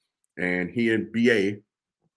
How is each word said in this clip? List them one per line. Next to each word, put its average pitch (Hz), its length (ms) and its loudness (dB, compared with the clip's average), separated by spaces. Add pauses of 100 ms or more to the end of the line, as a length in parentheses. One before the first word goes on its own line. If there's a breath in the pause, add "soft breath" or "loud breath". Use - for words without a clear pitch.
(380)
and 90 320 -2
he 117 240 0
and 107 180 -2
B 117 200 2
A 104 280 0 (580)